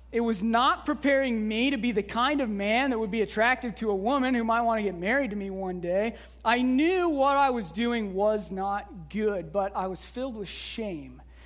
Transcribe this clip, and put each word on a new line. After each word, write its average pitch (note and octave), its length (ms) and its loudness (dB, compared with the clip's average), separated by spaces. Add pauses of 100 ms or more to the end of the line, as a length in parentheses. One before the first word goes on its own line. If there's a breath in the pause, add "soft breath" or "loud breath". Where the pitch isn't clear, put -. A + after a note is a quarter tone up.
(100)
It A#3 100 0
was A3+ 220 0
not A#3+ 440 2
preparing C4+ 600 2
me A3+ 240 2
to C#4 60 0
be A#3 160 0
the G3 100 0
kind C#4 380 0
of B3 80 0
man G#3+ 420 2
that A3+ 80 0
would A3 120 -2
be A3+ 100 0
attractive A3+ 560 2
to A3 140 -2
a G3+ 40 2
woman B3+ 400 2
who A#3 80 2
might A3+ 200 2
wanna A3+ 200 2
get F#3 140 -2
married A3 340 0
to G#3 60 -6
me G3 140 -6
one F#3 300 -6
day. G3 360 0 (280 loud breath)
I A#3+ 180 4
knew E4 480 4
what C#4 260 4
I C#4 140 4
was A3 220 -4
doing A3 420 -2
was G#3 360 0
not G3 600 -6
good, G3 420 -2
but G3 240 -2
I F#3+ 100 -2
was F#3 160 -8
filled B3+ 320 -8
with G#3 140 -10
shame. D3 720 -10 (260 loud breath)